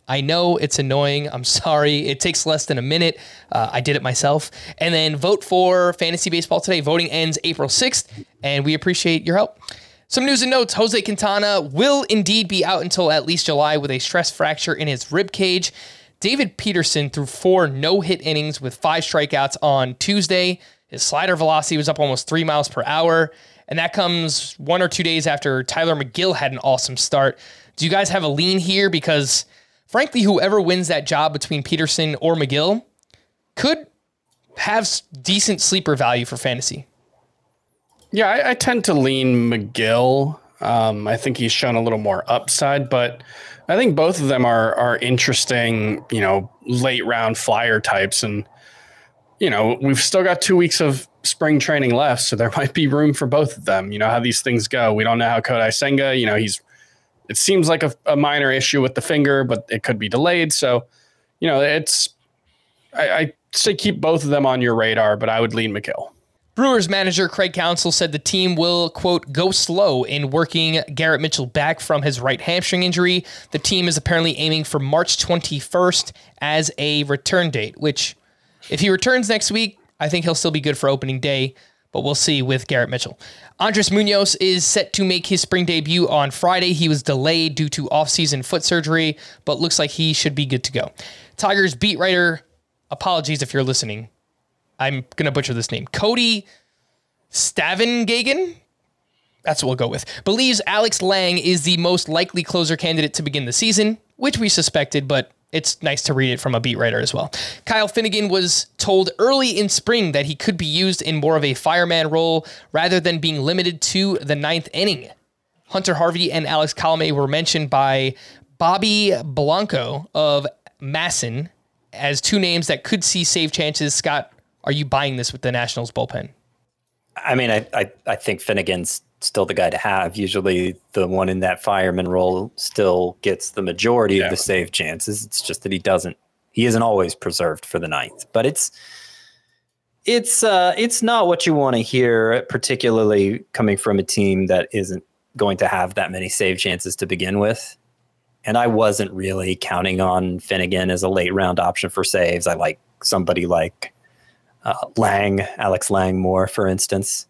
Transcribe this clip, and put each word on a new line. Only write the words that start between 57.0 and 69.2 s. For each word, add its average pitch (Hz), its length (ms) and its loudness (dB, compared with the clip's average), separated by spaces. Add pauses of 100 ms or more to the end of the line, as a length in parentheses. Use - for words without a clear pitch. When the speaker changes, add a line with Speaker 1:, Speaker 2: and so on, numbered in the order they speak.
Speaker 2:
it - 80 -6
seems 185 320 2
like 165 160 2
a, 143 100 -2 (120)
a 151 100 2
minor 143 360 2
issue 135 300 0
with 127 140 0
the 123 60 -2
finger, 139 420 2
but 117 260 -2
it 110 140 -4
could 117 160 -2
be 107 80 -4
delayed. 160 460 2
So, 123 320 0 (560)
you 165 60 0
know, 139 140 4
it's, 151 480 0 (840)
I, - 160 0
I 160 240 0 (180)
say - 240 0
keep - 240 -2
both 156 240 2
of 143 60 -2
them 139 160 4
on 127 160 2
your 120 140 2
radar, 110 420 4
but 110 120 -2
I 113 120 2
would 117 120 0
lean 110 200 -2
McGill. - 360 -6 (460)
Speaker 1:
Brewers 233 320 4
manager 185 400 0
Craig 180 240 -2
Counsell 170 400 0
said 165 200 0
the 147 80 -6
team 185 360 0
will, 170 360 0
quote, 170 420 -2